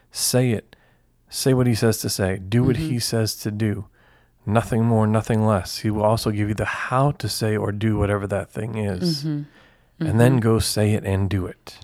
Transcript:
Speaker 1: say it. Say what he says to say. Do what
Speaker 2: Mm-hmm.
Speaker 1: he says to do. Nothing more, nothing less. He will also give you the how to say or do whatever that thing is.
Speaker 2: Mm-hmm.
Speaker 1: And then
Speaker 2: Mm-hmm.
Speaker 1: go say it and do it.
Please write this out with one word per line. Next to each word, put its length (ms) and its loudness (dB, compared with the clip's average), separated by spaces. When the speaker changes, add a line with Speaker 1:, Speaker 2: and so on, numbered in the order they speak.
Speaker 1:
say 400 0
it. 260 -6
Say 240 0
what 120 4
he 80 4
says 280 2
to 80 -4
say. 280 0
Do 260 2
what 120 4
Speaker 2:
Mm-hmm. 140 -2
Speaker 1:
he 80 -2
says 380 -2
to 140 -6
do. 360 -2
Nothing 400 0
more, 220 4
nothing 400 2
less. 320 0
He 120 -2
will 140 0
also 260 2
give 180 0
you 60 -2
the 120 -4
how 460 0
to 160 -6
say 280 -2
or 160 -2
do 260 0
whatever 280 0
that 260 -4
thing 240 -8
is. 480 -2
Speaker 2:
Mm-hmm. 840 -8
Speaker 1:
And 140 2
then 120 6
Speaker 2:
Mm-hmm. 80 2
Speaker 1:
go 180 2
say 340 0
it 120 -2
and 260 -2
do 160 -2
it. 380 -16